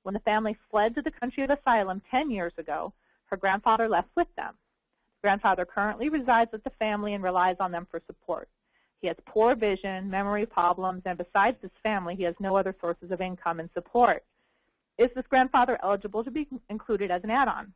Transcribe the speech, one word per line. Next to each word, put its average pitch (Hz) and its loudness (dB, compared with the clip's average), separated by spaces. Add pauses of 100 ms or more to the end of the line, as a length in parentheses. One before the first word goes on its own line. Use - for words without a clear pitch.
When 196 -8
the 208 -4
family 214 0 (120)
fled 214 2
to 294 -4
the 302 -6
country 254 -6
of 269 -4
asylum 214 0 (100)
ten 285 0
years 180 -4
ago, 160 -8 (340)
her 196 -6
grandfather 220 2
left 175 0
with 349 0
them. - -10 (640)
Grandfather 196 2
currently 208 -2
resides 240 2
with 220 -12
the 262 -8
family 208 -4
and 196 -6
relies 180 2
on 180 -2
them 175 -8
for 170 -10
support. - -8 (500)
He 185 -4
has 165 -2 (100)
poor 233 4
vision, 196 -4
memory 202 -2
problems, 180 0
and 180 -4
besides 202 2
his 190 -14 (120)
family, 185 -2
he 185 -4
has 170 -2
no 196 0
other 190 0
sources 175 -6
of 180 -4
income 180 -4
and 170 -10
support. 214 2 (720)
Is 247 6
this 254 -6
grandfather 254 2
eligible 202 -2
to 254 -8
be 294 -6 (220)
included 202 -4
as 180 -2
an 214 -4
add-on? 233 0